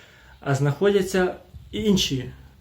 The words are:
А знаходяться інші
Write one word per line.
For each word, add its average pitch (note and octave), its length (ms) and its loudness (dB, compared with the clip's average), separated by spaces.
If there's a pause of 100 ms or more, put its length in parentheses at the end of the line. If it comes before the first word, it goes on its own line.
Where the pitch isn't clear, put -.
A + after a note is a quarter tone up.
(420)
А C#3 140 0
знаходяться F#3 800 0 (360)
інші F#3 540 0 (360)